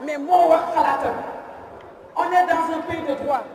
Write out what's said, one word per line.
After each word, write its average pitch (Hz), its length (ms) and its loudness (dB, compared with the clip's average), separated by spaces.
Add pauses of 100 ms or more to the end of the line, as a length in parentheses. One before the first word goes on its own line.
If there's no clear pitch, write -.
mais 294 140 -6
moo 339 320 4
wax 330 120 6 (120)
xalaatam. - 420 0 (1000)
On 349 160 0
est 359 160 4
dans 330 280 0
un 320 140 -4
pays 330 180 -4
de 277 60 -2 (100)
droit 262 200 -2 (120)